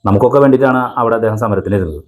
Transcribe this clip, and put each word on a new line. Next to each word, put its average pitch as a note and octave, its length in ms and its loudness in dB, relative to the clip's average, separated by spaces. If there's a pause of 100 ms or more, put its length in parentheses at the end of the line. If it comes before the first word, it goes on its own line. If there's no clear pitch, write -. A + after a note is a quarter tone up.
നമുക്കൊക്കെ A2+ 400 2
വേണ്ടിയിട്ടാണ് C3 380 2 (180)
അവിടെ A2+ 180 0
അദ്ദേഹം A2 260 -2
സമരത്തിനിരുന്നത്. F#2+ 640 -4